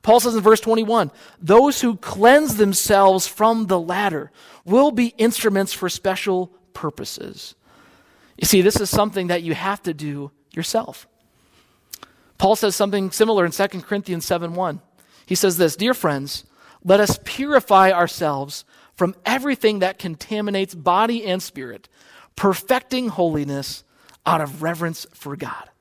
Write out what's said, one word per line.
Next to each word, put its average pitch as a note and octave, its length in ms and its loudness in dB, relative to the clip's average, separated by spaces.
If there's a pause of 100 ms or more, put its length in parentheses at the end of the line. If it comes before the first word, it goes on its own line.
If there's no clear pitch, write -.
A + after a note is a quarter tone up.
Paul A#3 180 6
says A#3 140 -2
in A3 80 0
verse G#3+ 180 6
twenty-one, A3+ 500 0 (300)
"Those A#3 400 4
who A#3 160 0
cleanse A#3+ 600 4
themselves G3 680 4
from A3 420 0
the F#3 120 2
latter E3+ 500 -6 (360)
will B3+ 240 4
be A#3 260 -2
instruments G#3+ 560 0
for - 160 -6
special F#3 640 -4 (220)
purposes." - 800 -12 (800)
You F3 100 -4
see, G3 140 6
this G3 200 2
is G3 100 -4
something G3+ 380 -2
that F3 140 -2
you E3 120 -4
have G3 300 -6
to E3+ 100 -4
do C#3+ 360 -10 (220)
yourself. - 560 -6 (1300)
Paul G3 180 2
says G#3 220 -2
something G3 360 -2
similar G#3+ 340 2
in E3 60 -4
Second F#3+ 320 -4
Corinthians F#3+ 420 -6
seven E3+ 260 -4
one. F3 300 -6 (420)
He - 100 -4
says F3+ 220 0
this, E3 180 2
"Dear A#3 200 0
friends, C#3+ 500 -4 (400)
let F#3+ 160 4
us G#3 240 0
purify A#3 680 4
ourselves D3+ 760 -2 (260)
from F#3 220 -2 (100)
everything B3+ 540 0
that F#3+ 200 -2
contaminates G3 760 -6
body G#3 500 0
and F#3 180 -4
spirit, - 460 -16 (480)
perfecting B3 720 -2
holiness D3 760 -4 (420)
out D#3+ 160 2
of D3 200 -8
reverence E3 520 -6
for C#3+ 200 -14
God." - 360 -12 (100)